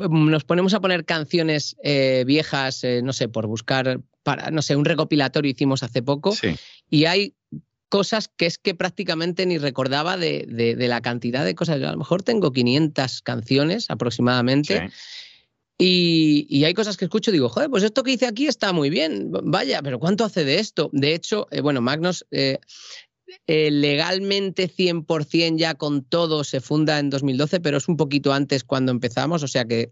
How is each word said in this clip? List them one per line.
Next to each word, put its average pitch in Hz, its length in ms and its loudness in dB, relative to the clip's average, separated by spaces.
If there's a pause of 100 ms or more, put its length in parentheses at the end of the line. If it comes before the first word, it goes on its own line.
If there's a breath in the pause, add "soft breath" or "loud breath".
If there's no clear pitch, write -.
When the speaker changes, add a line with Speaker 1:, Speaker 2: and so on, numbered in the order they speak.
Speaker 1:
nos 156 360 4
ponemos 180 300 2
a 208 60 0
poner 180 240 0
canciones, 160 760 -2
eh, 135 420 2
viejas, 139 600 0
eh, 123 180 0
no 131 100 -2
sé, 127 160 -2
por 110 200 -4
buscar, 127 520 -2 (220)
para, - 300 -4
no 156 100 0
sé, 143 140 0
un 147 80 2
recopilatorio 147 680 0
hicimos 135 320 0
hace 120 200 -4
poco, 143 340 0
Speaker 2:
Sí. 87 180 -2 (340 loud breath)
Speaker 1:
y 151 180 4
hay 190 280 0 (560)
cosas 202 440 0
que 170 120 0
es 170 100 -2
que 190 180 -2
prácticamente 175 680 -2
ni 180 140 0
recordaba 139 580 -2
de, 156 320 -4
de, 117 280 0
de 123 120 0
la 117 140 -2
cantidad 120 420 -4
de 185 100 0
cosas. 165 240 -2
Yo 135 100 -4
a - 40 -4
lo - 60 -6
mejor 175 240 -2
tengo 202 280 0
quinientas 131 680 0
canciones 135 680 -2
aproximadamente, 123 1000 0
Speaker 2:
Sí. - 60 -20 (840 loud breath)
Speaker 1:
y, 165 720 4
y 139 160 4
hay 165 80 2
cosas 202 240 -2
que - 80 -4
escucho 220 260 0
y 196 40 4
digo, 127 160 2
"Joder, 285 180 0
pues 226 140 0
esto 220 200 0
que 254 100 0
hice 254 140 0
aquí 240 200 -2
está 220 260 0
muy 151 160 2
bien, 156 420 -2 (140)
vaya, 165 380 0
pero 135 160 -4
¿cuánto 190 260 0
hace 180 220 -2
de 139 140 2
esto?". 185 340 -2
De 139 200 2
hecho, 208 360 -4
eh, 143 100 -6
bueno, 135 220 0
Magnos, 160 480 -2
eh, 135 280 0 (880 loud breath)
eh, 156 240 2
legalmente 180 1000 0
cien 175 360 -2
por 160 200 0
cien 165 320 2
ya 160 180 0
con 147 300 -2
todo 156 400 0
se 135 160 -4
funda 151 380 2
en 143 120 0
dos 135 120 0
mil 135 160 0
doce, 151 220 0
pero 147 180 0
es - 100 -6
un 170 80 2
poquito 143 360 2
antes 139 320 0
cuando 131 280 0
empezamos, 131 500 -2
o 135 60 -4
sea 127 160 0
que 117 280 0